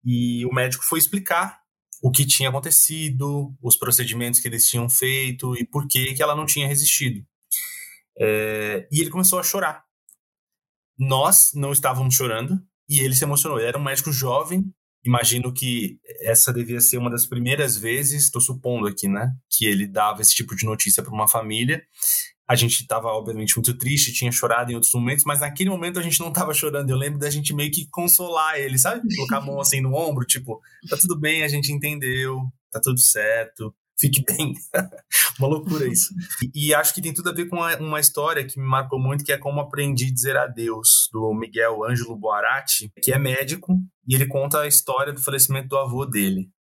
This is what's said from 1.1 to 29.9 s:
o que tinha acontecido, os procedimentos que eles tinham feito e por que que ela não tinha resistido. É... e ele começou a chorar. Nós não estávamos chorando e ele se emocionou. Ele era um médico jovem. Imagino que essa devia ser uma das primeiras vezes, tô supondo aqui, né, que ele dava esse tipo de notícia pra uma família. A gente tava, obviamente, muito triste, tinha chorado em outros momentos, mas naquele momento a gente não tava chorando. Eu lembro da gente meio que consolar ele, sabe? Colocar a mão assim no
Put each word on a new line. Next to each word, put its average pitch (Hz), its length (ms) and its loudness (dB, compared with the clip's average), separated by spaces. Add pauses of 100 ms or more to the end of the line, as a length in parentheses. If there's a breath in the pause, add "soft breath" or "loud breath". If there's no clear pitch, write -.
o 131 100 2
que 135 140 4
tinha 135 240 2
acontecido, 143 1080 0
os 123 160 2
procedimentos 120 640 0
que - 80 -4
eles 113 220 2
tinham 120 180 0
feito 127 720 0
e 120 80 -2
por 143 220 -4
que 131 260 2
que 135 80 -2
ela 151 140 2
não 151 100 -4
tinha 139 220 0
resistido. 139 580 0 (920 loud breath)
É... 107 720 0
e 151 100 2
ele 170 80 -2
começou 180 300 2
a 175 40 -4
chorar. 175 400 -2 (1120)
Nós 135 580 6
não 139 160 -2
estávamos 127 420 2
chorando 131 480 0 (260)
e 147 120 4
ele 131 160 2
se 131 80 4
emocionou. 143 340 0
Ele 113 100 0
era 127 120 -2
um 147 40 -2
médico 139 280 -2
jovem. 143 520 0 (400)
Imagino 123 480 2
que 120 480 -4 (220)
essa 113 320 4
devia 120 280 -2
ser 123 160 2
uma 120 120 -2
das 120 160 0
primeiras 123 520 0
vezes, 135 520 0
tô - 100 -4
supondo 123 460 0
aqui, 101 220 -4
né, 110 260 0 (160)
que - 160 2
ele 101 220 2
dava 104 340 0
esse - 140 6
tipo 113 200 -4
de 107 100 -2
notícia 107 360 0
pra 110 120 -10
uma 107 140 0
família. 117 540 0 (680 loud breath)
A 123 60 6
gente 120 320 2
tava, 113 220 -2
obviamente, 110 460 -2
muito 120 220 0
triste, 131 340 2
tinha 120 200 0
chorado 120 400 0
em 117 40 -2
outros 113 180 2
momentos, 127 300 2
mas 147 160 0
naquele 147 300 -2
momento 175 300 -4
a - 20 -2
gente 165 180 0
não 170 140 -6
tava 156 180 0
chorando. 143 380 -2
Eu 131 80 2
lembro 143 220 -2
da 147 100 -2
gente 147 240 -2
meio 147 160 -2
que 147 220 -4
consolar 170 680 2
ele, 135 200 -2
sabe? 214 240 2 (140)
Colocar 135 220 -2
a 139 40 -2
mão 139 200 -6
assim 139 200 2
no 131 140 0